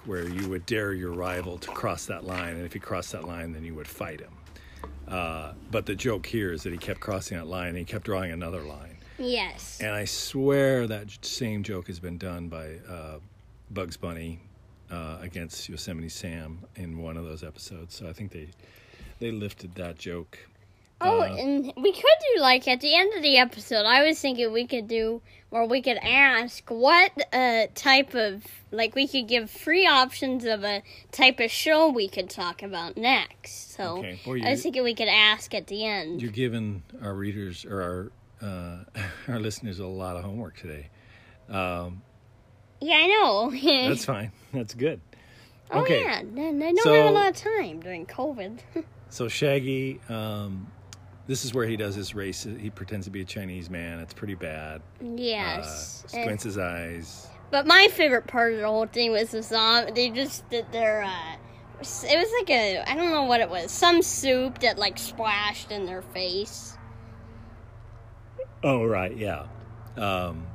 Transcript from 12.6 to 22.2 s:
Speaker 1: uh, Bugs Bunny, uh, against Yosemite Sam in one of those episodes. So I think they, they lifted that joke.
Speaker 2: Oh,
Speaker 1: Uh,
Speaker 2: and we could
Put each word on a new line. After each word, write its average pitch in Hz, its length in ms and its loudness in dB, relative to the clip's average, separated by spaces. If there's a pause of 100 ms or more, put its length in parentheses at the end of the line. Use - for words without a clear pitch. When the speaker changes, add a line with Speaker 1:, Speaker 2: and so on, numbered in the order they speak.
Speaker 1:
uh, 78 300 -12 (500)
Bugs 95 280 -6
Bunny, 82 420 -8 (500)
uh, 82 320 -8
against 85 480 -10
Yosemite 82 400 -8
Sam 82 500 -10 (160)
in 82 220 -8
one 82 200 -8
of 85 80 -8
those 78 180 -12
episodes. 85 520 -16
So 85 140 -12
I 92 40 -10
think 101 180 -10
they, 80 160 -14 (720)
they 117 120 -4
lifted 98 440 -8
that 87 220 -8
joke. 85 400 -10 (640)
Speaker 2:
Oh, 427 180 6
Speaker 1:
Uh, 285 140 0
Speaker 2:
and 277 420 0
we 370 160 6
could - 100 -6 (320)